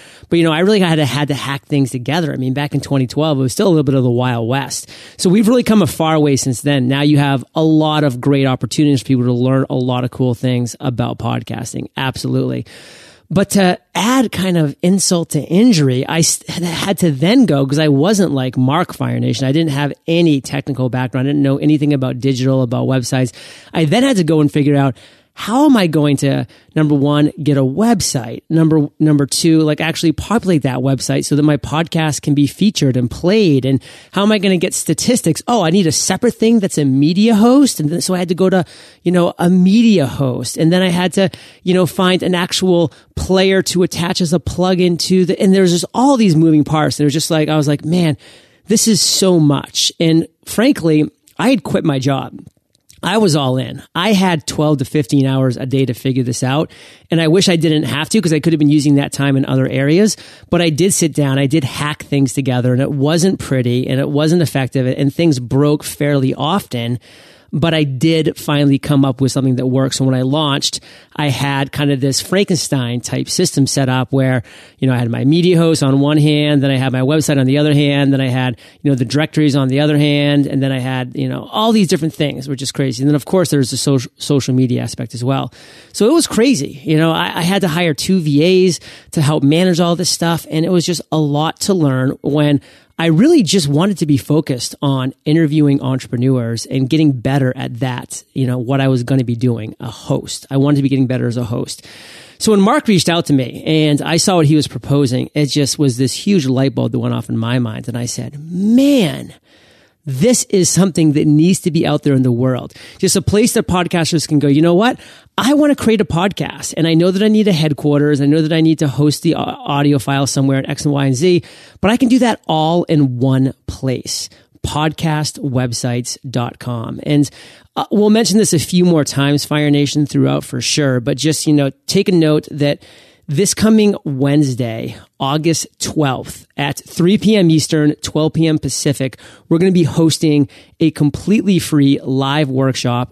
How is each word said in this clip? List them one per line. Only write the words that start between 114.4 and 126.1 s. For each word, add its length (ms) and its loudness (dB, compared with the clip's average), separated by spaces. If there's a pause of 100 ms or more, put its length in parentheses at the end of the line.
"You 140 4
know 120 4
what? 260 2 (380)
I 160 2
wanna 200 4
create 260 0
a 40 0
podcast, 720 -4
and 100 0
I 60 0
know 180 4
that 120 -2
I 60 2
need 200 4
a 40 4
headquarters. 680 2
I 60 2
know 160 4
that 100 -2
I 80 2
need 200 2
to 80 2
host 340 0
the 120 0
au-, 40 -4
audio 600 0
file 280 -2
somewhere 320 0
at 100 -6
X 160 -8
and 80 0
Y 140 0
and 80 2
Z, 280 2 (380)
but 100 0
I 60 2
can 140 0
do 80 4
that 280 0
all 380 0
in 340 0
one 360 0 (120)
place." 640 -8 (360)
Podcast 760 -4
websites 800 -4 (120)